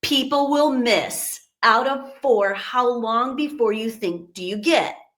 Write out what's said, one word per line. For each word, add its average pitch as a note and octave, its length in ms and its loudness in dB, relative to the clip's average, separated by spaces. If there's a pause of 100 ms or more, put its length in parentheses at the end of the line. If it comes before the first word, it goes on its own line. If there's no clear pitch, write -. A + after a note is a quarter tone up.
people C#4+ 480 0
will D4 220 4
miss. A#3 680 -2 (240)
Out A3+ 240 4
of C4+ 340 -4
four, G3+ 320 2
how A#3+ 360 -2
long A#3+ 460 -2
before B3 380 0
you A3 160 -2
think F3 440 -6
do F#3 100 -12
you F#3 140 -6
get? G#3 380 2 (220)